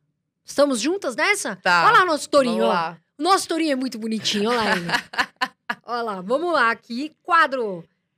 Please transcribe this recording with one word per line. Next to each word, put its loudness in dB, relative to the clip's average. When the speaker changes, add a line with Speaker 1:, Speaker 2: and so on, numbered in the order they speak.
Speaker 1:
Estamos 0
juntas -4
nessa? -2
Speaker 2:
Tá. 2
Speaker 1:
Olha 8
lá 6
o 2
nosso -2
tourinho, 4
Speaker 2:
Vamos 2
Speaker 1:
ó. 2
Speaker 2:
lá. -4
Speaker 1:
O -8
nosso 2
tourinho -2
é -2
muito -6
bonitinho, -4
olha 0
lá 0
ele. -6
Speaker 2:
<laughs> -6
Speaker 1:
Olha -4
lá, -6
vamos -2
lá 4
aqui. -8
Quadro 0